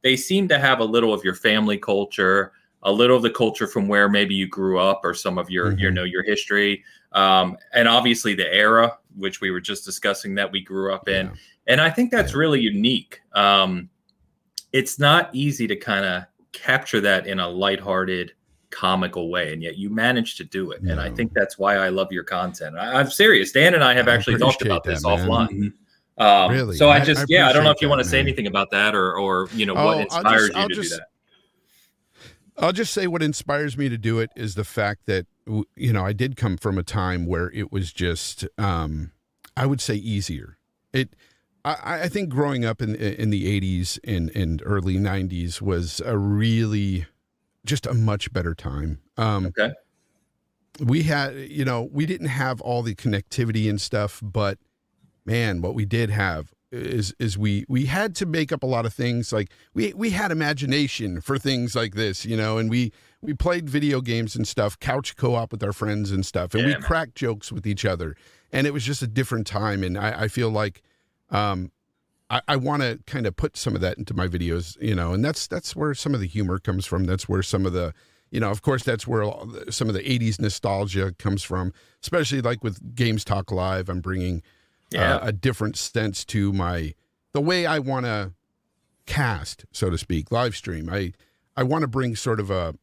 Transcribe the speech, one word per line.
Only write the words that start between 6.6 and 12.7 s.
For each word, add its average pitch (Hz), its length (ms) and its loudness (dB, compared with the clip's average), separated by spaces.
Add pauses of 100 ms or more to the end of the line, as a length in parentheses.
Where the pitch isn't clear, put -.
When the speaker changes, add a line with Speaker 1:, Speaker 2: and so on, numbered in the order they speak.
Speaker 1:
Um, 95 440 6 (160)
and 117 160 0
obviously 117 460 4
the 90 180 -2
era, 113 440 6 (200)
which 98 240 -6
we 95 100 0
were 90 100 -4
just 98 240 -8
discussing 98 520 -4
that 98 160 -2
we 98 80 -4
grew 95 320 -4
up 95 160 -6
in. 95 180 0
Speaker 2:
Yeah. 95 60 -10 (360)
Speaker 1:
And 131 120 4
I 160 100 4
think 240 220 0
that's 190 200 0
Speaker 2:
Yeah. 139 60 -2
Speaker 1:
really 151 220 4
unique. 110 600 0 (120)